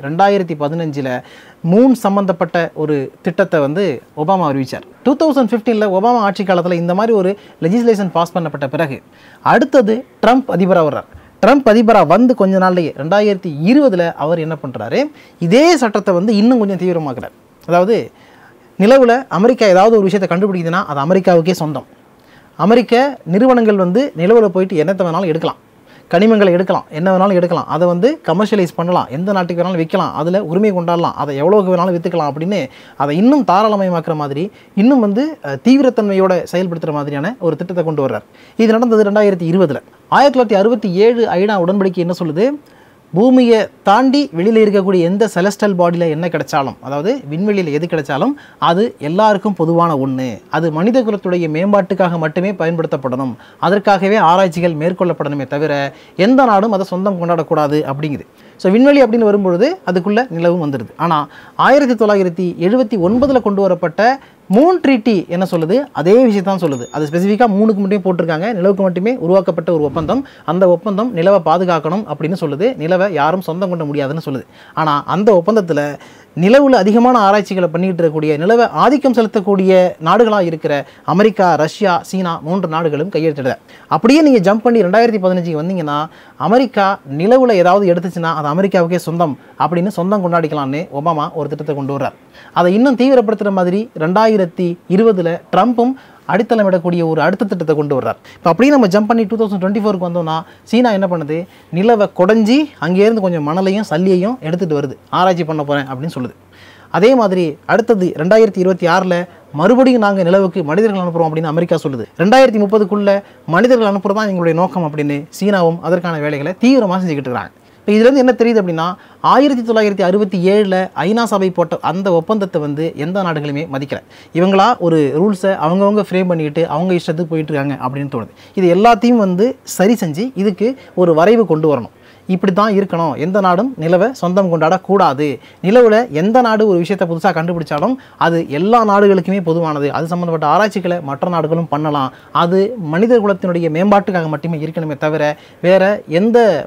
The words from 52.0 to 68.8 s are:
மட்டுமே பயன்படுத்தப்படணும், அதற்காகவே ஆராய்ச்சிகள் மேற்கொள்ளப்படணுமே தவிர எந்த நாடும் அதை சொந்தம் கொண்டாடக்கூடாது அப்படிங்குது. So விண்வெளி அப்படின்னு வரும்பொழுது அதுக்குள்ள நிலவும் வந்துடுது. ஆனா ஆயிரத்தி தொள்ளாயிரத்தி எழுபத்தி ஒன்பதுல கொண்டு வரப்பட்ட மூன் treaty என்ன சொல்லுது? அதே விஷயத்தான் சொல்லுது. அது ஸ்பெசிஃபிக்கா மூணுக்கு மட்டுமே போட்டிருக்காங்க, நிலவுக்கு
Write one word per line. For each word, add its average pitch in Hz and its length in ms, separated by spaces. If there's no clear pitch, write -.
மட்டுமே 175 340
பயன்படுத்தப்படணும், 156 840
அதற்காகவே 196 580
ஆராய்ச்சிகள் 175 600
மேற்கொள்ளப்படணுமே 156 680
தவிர 147 260
எந்த 254 280
நாடும் 214 280
அதை 190 140
சொந்தம் 190 340
கொண்டாடக்கூடாது 156 600
அப்படிங்குது. 143 340
So 190 160
விண்வெளி 269 300
அப்படின்னு 226 280
வரும்பொழுது 196 360
அதுக்குள்ள 185 340
நிலவும் 170 340
வந்துடுது. 131 320
ஆனா 151 320
ஆயிரத்தி 247 400
தொள்ளாயிரத்தி 196 520
எழுபத்தி 220 380
ஒன்பதுல 247 440
கொண்டு 202 180
வரப்பட்ட 180 420
மூன் 311 320
treaty 254 320
என்ன 180 220
சொல்லுது? 170 260
அதே 156 200
விஷயத்தான் 196 360
சொல்லுது. 135 320
அது 151 120
ஸ்பெசிஃபிக்கா 196 420
மூணுக்கு 208 360
மட்டுமே 196 160
போட்டிருக்காங்க, 180 540
நிலவுக்கு 196 300